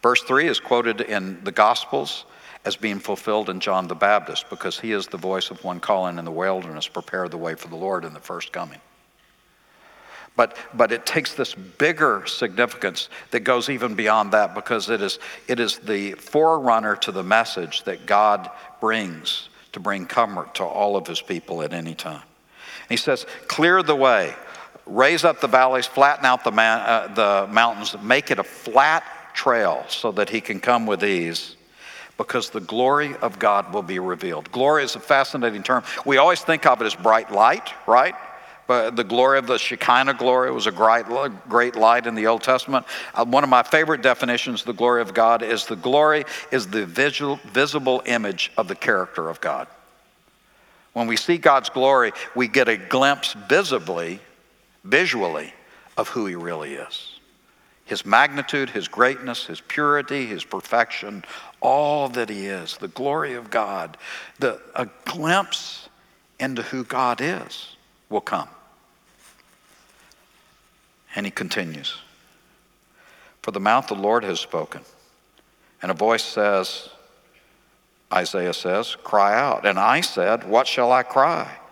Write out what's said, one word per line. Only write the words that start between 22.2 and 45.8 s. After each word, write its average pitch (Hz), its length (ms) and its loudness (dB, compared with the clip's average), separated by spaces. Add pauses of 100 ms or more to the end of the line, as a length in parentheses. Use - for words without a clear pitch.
And - 680 -18
he 117 60 -2
says, - 300 -2 (200)
"Clear 175 360 4
the 151 120 2
way, 117 400 4 (520)
raise 143 380 4
up 165 160 4
the 147 60 -2
valleys, 131 400 4
flatten 139 400 4
out 127 180 4
the 117 60 2
ma-, 107 120 4
uh, 113 520 2
the 101 380 4
mountains, 107 500 2
make 123 300 2
it 101 80 0
a - 40 0
flat 143 600 2 (300)
trail 98 540 2
so - 240 -4
that 101 180 -2
he 110 100 -2
can 101 180 -8
come 120 260 2
with 101 200 0
ease, 85 500 -2 (640)
because 113 320 -4
the 110 100 -6
glory 135 640 0
of 98 160 -4
God 101 340 2
will 101 100 -2
be 90 180 -6
revealed." 90 500 -6
Glory 143 320 2
is 135 140 -4
a 107 40 -12
fascinating 120 600 0
term. 127 220 0 (200)
We 139 140 4
always 165 220 6
think 160 260 0
of 120 160 4
it 110 40 0
as 104 100 -2
bright 110 340 4
light, 113 420 4 (140)
right? 127 300 6 (500)
But 117 300 2
the 117 80 0
glory 127 340 4
of 127 80 -2
the 120 120 0
Shekinah 127 560 2
glory 127 360 2
was 117 160 -4
a 110 60 -2
great, 110 320 4 (460)
great 120 260 2
light 113 300 4
in 117 80 -4
the 110 140 2
Old 113 140 2
Testament. 131 440 0 (260)
Uh, 117 140 0
one 131 180 4
of 135 60 2
my 127 120 8
favorite 156 380 2
definitions 120 600 0
of - 60 -8
the 120 60 -6
glory 120 300 2
of 98 100 -6
God 113 300 4
is 110 240 -2
the 110 100 -6
glory 147 480 2 (260)